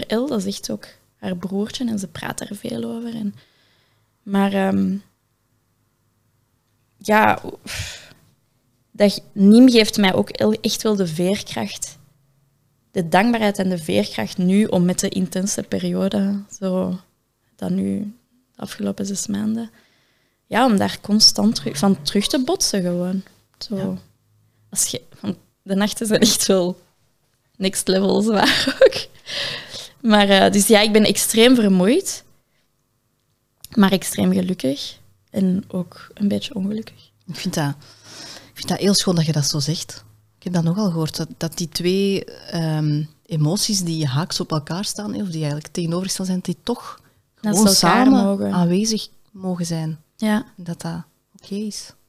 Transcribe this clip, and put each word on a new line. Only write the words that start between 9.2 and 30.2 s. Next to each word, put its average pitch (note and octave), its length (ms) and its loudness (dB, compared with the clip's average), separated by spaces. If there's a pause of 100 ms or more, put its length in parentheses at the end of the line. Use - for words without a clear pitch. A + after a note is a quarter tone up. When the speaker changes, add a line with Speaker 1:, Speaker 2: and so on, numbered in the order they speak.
Speaker 1:
Niem G#3+ 380 10
geeft A3 260 4
mij F#3+ 180 4
ook G#3 160 0
el-, G#3+ 300 0
echt - 220 -4
wel G#3+ 140 0
de G3 100 0
veerkracht. F3 920 -6 (920)
De F3 180 -4
dankbaarheid G#3 500 2
en F#3+ 100 -2
de F#3 100 -2
veerkracht G3+ 600 -4
nu F#3+ 260 4
om F#3 200 2
met F3+ 160 0
de G3 80 -2
intense F#3 540 -4
periode, G3 800 -2 (160)
zo, F#3 400 -4 (580)
dan F3+ 180 -4
nu, G3 240 -2 (560)
de - 80 -20
afgelopen G3+ 440 -6
zes G3 200 -8
maanden, A3 440 -4 (760)
ja, A3+ 200 0
om A3 100 4
daar G3 240 -2
constant G#3+ 540 2
teru-, - 220 -6
van G3 260 2
terug G3+ 240 0
te C#4 180 0
botsen B3+ 380 0
gewoon. F3+ 400 -2 (360)
Zo. - 180 -8
Speaker 2:
Ja. F#3+ 180 -4 (760)
Speaker 1:
Als - 160 -2
je, - 160 -8 (180)
want G3 160 -4 (260)
de G3 120 -4
nachten G#3+ 320 -2
zijn G#3+ 140 2
echt - 260 2
wel F#3 340 2 (760)
next - 320 -4
level F#3+ 340 2
zwaar G#3+ 440 2 (100)
<laughs> - 80 2
ook. - 220 4 (960)
Maar, G#3 260 6